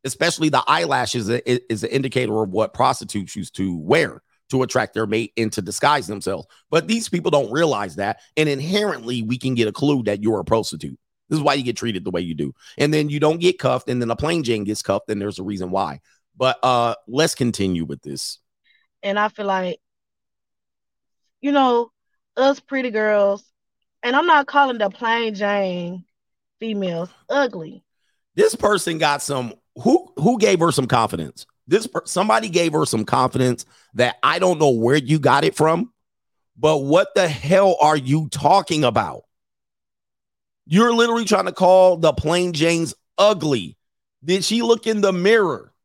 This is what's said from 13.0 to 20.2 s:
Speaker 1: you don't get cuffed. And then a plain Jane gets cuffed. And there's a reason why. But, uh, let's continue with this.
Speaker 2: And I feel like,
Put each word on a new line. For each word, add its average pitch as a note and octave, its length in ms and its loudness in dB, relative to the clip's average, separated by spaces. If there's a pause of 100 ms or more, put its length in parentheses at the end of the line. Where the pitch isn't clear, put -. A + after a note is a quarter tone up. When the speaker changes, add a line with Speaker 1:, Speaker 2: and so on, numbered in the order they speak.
Speaker 1:
you D3 100 -4
don't D#3+ 220 0
get F3+ 180 0
cuffed. B2+ 300 -2
And B2 120 -2
then A#2 80 -4
a A#2 60 -2
plain D#3+ 280 -2
Jane A2+ 200 -2
gets G#2 180 -6
cuffed. - 280 -4
And G2+ 120 -4
there's G2+ 180 -8
a F#2+ 40 -10
reason F#2+ 260 -8
why. F2+ 300 -4 (380)
But, B2+ 260 -2
uh, A#2+ 320 2 (140)
let's D3+ 260 0
continue F#2+ 480 -2
with C#2+ 180 -10
this. - 380 -12 (640)
Speaker 2:
And G3+ 160 -2
I G#3+ 80 0
feel G#3 200 -8
like, F#3 320 -4 (1600)